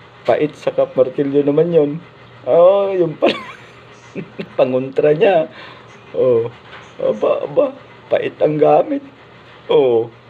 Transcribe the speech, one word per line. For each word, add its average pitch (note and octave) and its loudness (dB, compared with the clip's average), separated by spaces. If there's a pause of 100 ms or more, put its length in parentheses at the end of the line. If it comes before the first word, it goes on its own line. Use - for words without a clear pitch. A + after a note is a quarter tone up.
(280)
Pait D3 0
sa - -6
martilyo C#3 0
naman D#3 0
yun. D3 2 (560)
Oo, F#3+ 4
yung E3 -2
pala. - 0 (760)
<laughs> - -12
Pangontra C3+ 0
niya. E3 2 (720)
Oo. A#2+ 0 (480)
Aba, - -2
aba, D3 0 (460)
pait - -4
ang D3+ 0
gamit. E3 2 (680)
Oo. A#2+ 2 (180)